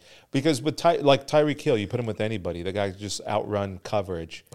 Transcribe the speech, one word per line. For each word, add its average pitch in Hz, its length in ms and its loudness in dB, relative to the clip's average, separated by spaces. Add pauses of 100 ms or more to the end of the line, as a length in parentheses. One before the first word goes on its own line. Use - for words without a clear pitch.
(320)
Because 139 300 2
with 151 160 -2
Ty-, 170 200 4
like, 139 300 4
Tyreek 151 320 4
Hill, 135 180 2
you 101 100 0
put 120 120 -4
him 117 60 -4
with 104 160 -4
anybody, 90 400 -2
the 90 100 -4
guy 101 200 0
just 98 360 -8
outrun 101 560 -2
coverage 92 720 -4